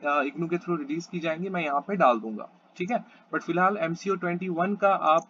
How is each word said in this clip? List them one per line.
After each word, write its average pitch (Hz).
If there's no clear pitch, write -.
अ, 143
ignoo 147
के 175
through 175
release 151
की 180
जाएंगी, 165
मैं 175
यहाँ 143
पे 196
डाल 127
दूंगा, 110
ठीक 180
है? 233
But 156
फिलहाल 185
एमसीओ 170
ट्वेंटी 175
वन 180
का 196
आप 160